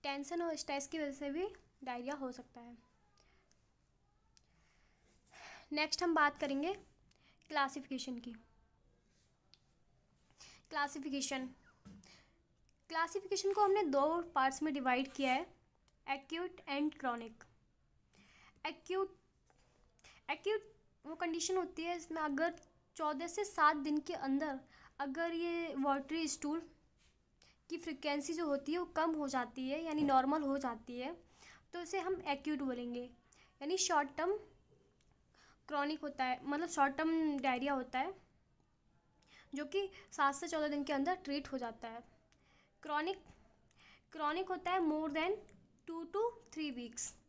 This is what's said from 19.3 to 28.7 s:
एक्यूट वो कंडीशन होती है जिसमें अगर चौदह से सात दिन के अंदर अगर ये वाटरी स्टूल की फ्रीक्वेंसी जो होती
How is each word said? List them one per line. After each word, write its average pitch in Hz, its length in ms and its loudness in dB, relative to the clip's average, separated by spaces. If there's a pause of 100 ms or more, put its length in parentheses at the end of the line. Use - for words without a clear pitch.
एक्यूट 403 420 -2 (320)
वो 311 100 -8
कंडीशन 339 420 0
होती 359 260 -2
है 349 160 -2
जिसमें 320 220 -6
अगर 311 380 0 (360)
चौदह 302 320 -2
से 370 160 -2
सात 320 340 6
दिन 294 220 2
के 320 140 -4
अंदर 277 460 0 (400)
अगर 294 320 -2
ये 339 440 -2
वाटरी 277 520 0
स्टूल 311 420 -2 (1000)
की 330 80 -6
फ्रीक्वेंसी 294 560 -2
जो 330 120 0
होती 277 260 0